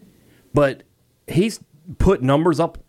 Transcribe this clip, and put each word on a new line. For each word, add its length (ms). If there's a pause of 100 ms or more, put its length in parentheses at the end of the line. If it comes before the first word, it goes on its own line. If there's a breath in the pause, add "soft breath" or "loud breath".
(540 soft breath)
But 300 (440)
he's 340 (380)
put 220
numbers 380
up 180 (120)